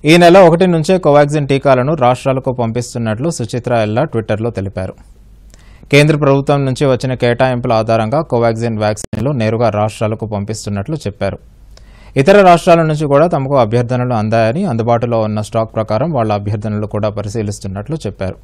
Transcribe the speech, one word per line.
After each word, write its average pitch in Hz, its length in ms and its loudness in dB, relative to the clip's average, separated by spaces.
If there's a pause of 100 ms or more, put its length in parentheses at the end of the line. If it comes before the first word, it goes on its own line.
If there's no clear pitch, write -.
ఈ 165 120 6
నెల 175 200 8
ఒకటి 175 300 6
నుంచే 175 300 0
కోవాక్సిన్ 147 500 2
టీకాలను 135 460 2
రాష్ట్రాలకు 127 680 0
పంపిస్తున్నట్లు 117 680 -4
సుచిత్ర 120 440 -4
ఎల్లా 110 300 0
ట్విట్టర్లో 113 460 -4
తెలిపారు. 95 440 -8 (960)
కేంద్ర 147 260 4
ప్రభుత్వం 139 480 2
నుంచి 131 200 -2
వచ్చిన 131 280 0
కేటాయింపుల 123 600 0
ఆధారంగా 113 480 0
కోవాక్సిన్ 117 560 -2
వ్యాక్సిన్లు 107 540 -4
నేరుగా 113 380 0
రాష్ట్రాలకు 107 560 -4
పంపిస్తున్నట్లు 104 720 -6
చెప్పారు. 98 440 -6 (760)
ఇతర 190 280 6
రాష్ట్రాల 170 360 6
నుంచి 156 240 -2
కూడా 143 220 4
తమకు 139 300 -2
అభ్యర్థనలు 123 560 0
అందాయని, 113 520 0
అందుబాటులో 117 540 0
ఉన్న 107 220 -2
స్టాక్ 110 340 -4
ప్రకారం 110 360 -2
వాళ్ళ 113 220 -2
అభ్యర్థనలు 107 540 -4
కూడా 104 220 -4
పరిశీలిస్తున్నట్లు 104 840 -6
చెప్పారు. 98 480 -8